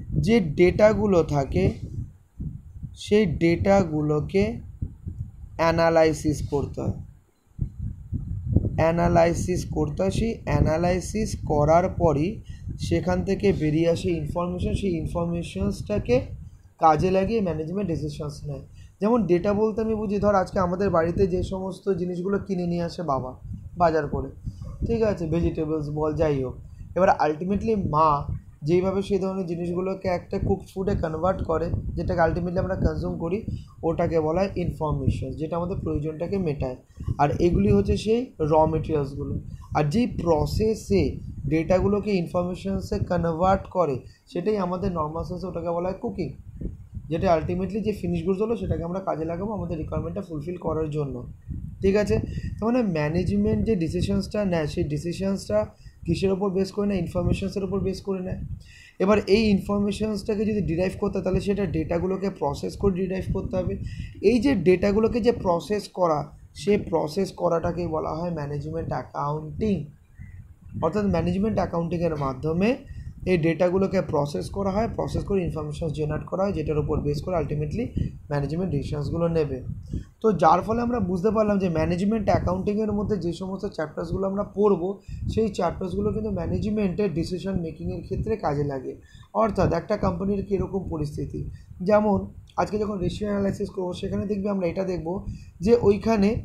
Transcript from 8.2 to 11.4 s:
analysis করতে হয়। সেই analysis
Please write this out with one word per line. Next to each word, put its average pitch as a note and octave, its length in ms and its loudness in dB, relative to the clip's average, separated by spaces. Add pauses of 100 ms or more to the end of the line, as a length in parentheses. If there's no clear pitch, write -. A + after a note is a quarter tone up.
analysis E3+ 840 2 (160)
করতে D3+ 260 0
হয়। F#3+ 160 0
সেই A3+ 140 2 (160)
analysis D#3+ 840 2 (200)